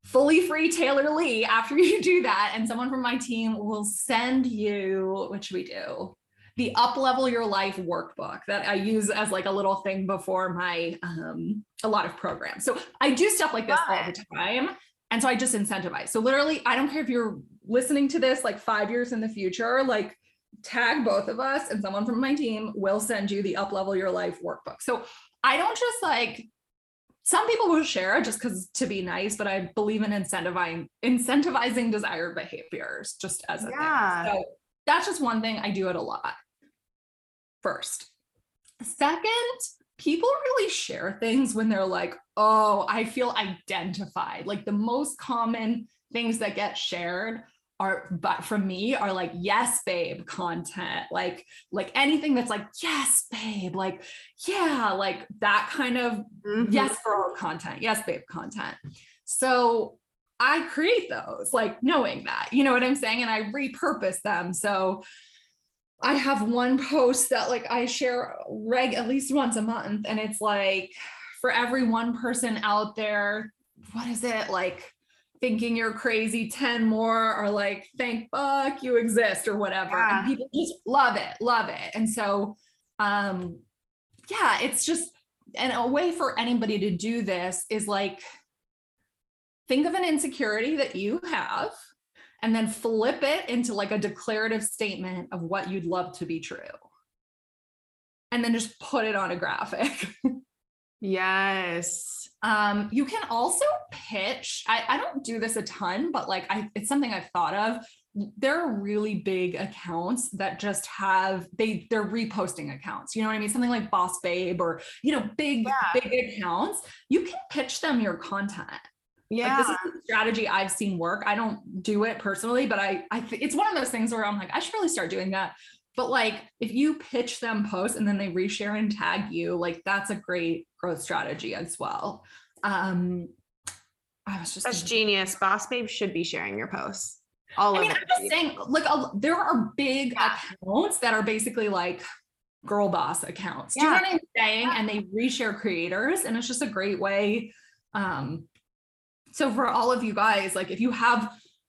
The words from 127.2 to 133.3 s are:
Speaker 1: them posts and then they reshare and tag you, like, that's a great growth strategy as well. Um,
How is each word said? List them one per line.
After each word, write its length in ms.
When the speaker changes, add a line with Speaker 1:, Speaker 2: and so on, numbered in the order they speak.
Speaker 1:
them 300
posts 280
and 100
then 100
they 120
reshare 480
and 140
tag 400
you, 240
like, 300
that's 240
a 60
great 520
growth 220
strategy 540
as 240
well. 440
Um, 680